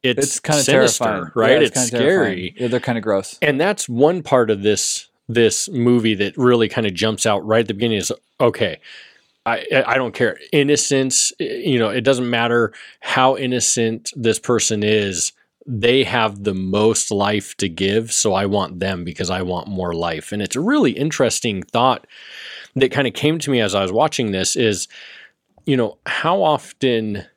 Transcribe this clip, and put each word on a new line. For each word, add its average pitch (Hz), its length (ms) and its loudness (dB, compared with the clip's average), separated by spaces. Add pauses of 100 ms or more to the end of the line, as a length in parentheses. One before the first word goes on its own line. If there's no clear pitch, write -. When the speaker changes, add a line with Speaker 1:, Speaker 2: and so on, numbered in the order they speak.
Speaker 1:
it's 131 240 2
Speaker 2:
It's - 140 -6
kinda 147 220 0
Speaker 1:
sinister, 127 420 2
Speaker 2:
terrifying. 95 320 -4
Speaker 1:
right? 113 160 4
Speaker 2:
Yeah, 123 140 4
it's 127 160 -2
Speaker 1:
It's 117 80 -2
Speaker 2:
kinda 120 140 0
terrifying. 147 300 2
Speaker 1:
scary. 90 240 -8
Speaker 2:
Yeah, 123 100 -2
they're 120 120 0
kinda 117 200 -4
gross. 98 420 -2
Speaker 1:
And 143 180 0
that's 196 280 -2
one 147 340 2
part 120 280 2
of 101 120 -2
this, - 440 -2 (220)
this 113 400 2
movie 120 460 2
that 101 220 -2
really 120 320 4
kinda 107 220 -2
jumps 104 360 -2
out 101 200 0
right 110 140 2
at 107 80 -2
the 113 60 -4
beginning 110 240 0
is, - 140 -4 (280)
okay, 113 400 0 (680)
I, 117 180 -4 (100)
I, 135 120 2
I 120 100 0
don't 127 160 -2
care. 117 240 0 (160)
Innocence, 139 880 2
y-, 151 60 -4
you 135 320 -2
know, 110 100 2
it 113 140 -2
doesn't 123 260 2
matter 117 420 2 (300)
how 131 380 2
innocent 117 760 -2
this 113 240 0
person 110 440 0
is. 101 500 0 (340)
They 120 380 2
have 101 400 -2
the 101 80 0
most 98 580 0
life 101 460 -2
to 98 120 -2
give, 98 440 -2
so 101 220 0
I 98 100 0
want 98 340 -2
them 92 260 -4
because 87 260 -6
I 92 100 -4
want 90 260 -6
more 92 280 -4
life. 85 380 -6
And 104 100 -4
it's 95 120 -6
a 127 60 -2
really 220 320 2
interesting 123 680 -2
thought 123 440 0 (680)
that 131 160 2
kinda 135 180 0
came 156 280 0
to 143 120 -4
me 123 120 2
as 101 120 0
I 101 60 2
was 95 120 0
watching 117 400 0
this 92 220 -2
is, 107 320 0 (800)
you 139 140 2
know, 113 260 -2
how 185 380 -2
often 117 840 -2 (120)